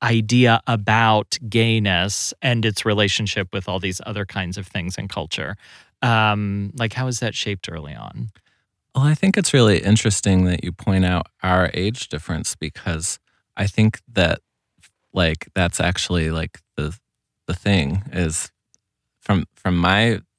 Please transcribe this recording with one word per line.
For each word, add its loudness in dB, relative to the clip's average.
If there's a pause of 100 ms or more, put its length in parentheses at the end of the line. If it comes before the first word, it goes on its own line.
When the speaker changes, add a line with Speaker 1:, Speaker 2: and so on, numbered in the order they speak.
Speaker 1:
idea 4
about 2 (120)
gayness 0
and 0
its -2
relationship 0
with -6
all -4
these -6
other -6
kinds -6
of -12
things -6
in -8
culture, -8 (460)
um, 0
like, -4
how -4
is -6
that -4
shaped -8
early -12
on? -12 (680)
Speaker 2:
Well, 2
I 4
think 2
it's 0
really 6
interesting 2
that 0
you -6
point 0
out 0 (140)
our 2
age -4
difference, -6
because -6 (360)
I -2
think 2 (100)
that, 0 (720)
like, 0
that's 0
actually, 0
like, -6 (160)
the, -4 (540)
the -4
thing 0
is -4 (720)
from, 0 (100)
from 0
my 2 (200)